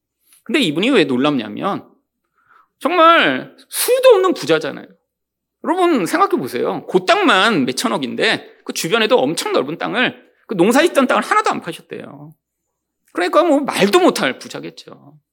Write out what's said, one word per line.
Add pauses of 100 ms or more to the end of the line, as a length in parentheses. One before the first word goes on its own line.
(440)
근데
이분이
왜
놀랍냐면 (920)
정말 (120)
수도
없는
부자잖아요. (760)
여러분,
생각해
보세요.
그
땅만
몇
천억인데
그
주변에도
엄청
넓은
땅을, (180)
그
농사
짓던
땅을
하나도
안
파셨대요. (760)
그러니까
뭐
말도
못할
부자겠죠. (140)